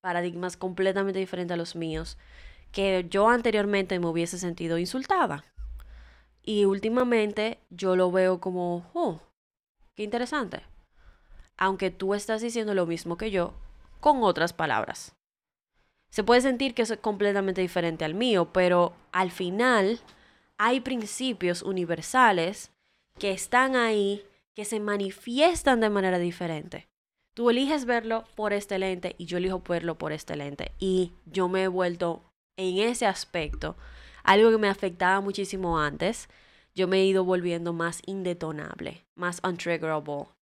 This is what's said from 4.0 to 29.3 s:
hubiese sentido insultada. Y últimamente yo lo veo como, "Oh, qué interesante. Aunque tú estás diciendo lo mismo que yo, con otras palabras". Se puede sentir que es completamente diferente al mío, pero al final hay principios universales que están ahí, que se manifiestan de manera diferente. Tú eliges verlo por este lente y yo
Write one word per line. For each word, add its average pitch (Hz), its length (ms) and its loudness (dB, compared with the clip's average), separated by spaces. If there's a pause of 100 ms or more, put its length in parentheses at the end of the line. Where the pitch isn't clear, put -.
hubiese 170 320 -2
sentido 170 400 -4
insultada. 240 640 -2 (1000)
Y 208 200 2
últimamente 220 960 2 (120)
yo 185 240 0
lo 185 160 4
veo 185 280 4
como, 175 540 -4
"Oh, 254 260 -2 (760)
qué 208 80 -8
interesante. 240 580 -4 (960)
Aunque 190 320 0
tú 190 240 -2
estás 214 280 -2
diciendo 226 340 -2
lo 180 100 2
mismo 170 320 -4
que 220 140 -6
yo, 180 220 0 (460)
con 277 240 4
otras 170 300 2
palabras". - 600 -2 (960)
Se 208 140 -4
puede 240 180 8
sentir 262 340 0
que 240 80 0
es 220 180 -2
completamente 196 600 0
diferente 170 440 -2
al 156 80 -4
mío, 202 400 2
pero 175 400 4 (180)
al 185 200 0
final 208 680 2 (580)
hay 247 220 2
principios 233 840 -4
universales 185 1080 0 (460)
que 202 140 -2
están 254 440 2
ahí, 208 480 2 (300)
que 208 120 -10
se 220 140 -4
manifiestan 233 1000 2
de 220 80 4
manera 190 300 2
diferente. 170 680 -6 (460)
Tú 240 160 2
eliges 269 360 2
verlo 226 380 -2 (120)
por 208 180 -2
este 202 260 -4
lente 185 380 -4
y 175 80 -10
yo 175 140 -4